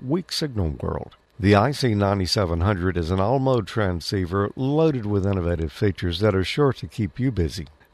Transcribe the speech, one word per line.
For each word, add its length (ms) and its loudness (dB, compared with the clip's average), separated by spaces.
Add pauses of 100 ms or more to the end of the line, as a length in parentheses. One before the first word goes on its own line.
weak 280 -4
signal 380 -2 (100)
world. 340 -6 (240)
The 160 6
I 160 6
C 240 0
ninety-seven 640 2
hundred 360 0
is 160 -2
an 80 2
all-mode 480 0
transceiver 880 -2
loaded 500 0
with 180 0
innovative 460 0
features 480 -2
that 160 2
are 80 2
sure 300 0
to 160 -10
keep 320 -4
you 100 0
busy. 380 -2 (260)